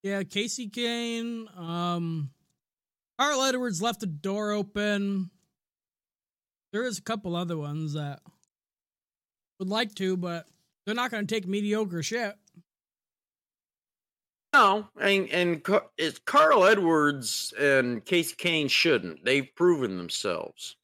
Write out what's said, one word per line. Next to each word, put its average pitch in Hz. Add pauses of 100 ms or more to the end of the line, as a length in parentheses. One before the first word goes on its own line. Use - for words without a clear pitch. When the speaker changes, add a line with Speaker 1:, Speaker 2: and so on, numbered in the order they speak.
Speaker 1:
Yeah, 196
Kasey 208
Kahne. 233
Um, 170 (880)
Carl 277
Edwards 247
left 233
the 214
door 196
open. 202 (1400)
There 220
is 220
a -
couple 190
other 170
ones 147
that 147 (1400)
would 190
like 214
to, 185
but 175 (360)
they're 220
not 240
gonna 208
take 202
mediocre 208
shit. 220 (2250)
Speaker 2:
No, 208 (120)
and, 196
and 170
Ca-, -
it's 156
Carl 285
Edwards 156
and 123
Kasey 170
Kahne 160
shouldn't. 90
They've 131
proven 143
themselves. -